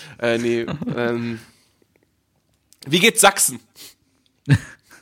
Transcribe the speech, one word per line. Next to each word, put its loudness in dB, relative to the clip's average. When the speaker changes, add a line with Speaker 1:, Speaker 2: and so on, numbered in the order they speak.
Speaker 1:
Äh, 0
nee, 0
Speaker 2:
<laughs> -6
Speaker 1:
ähm, -2
wie 2
geht's 2
Sachsen? 2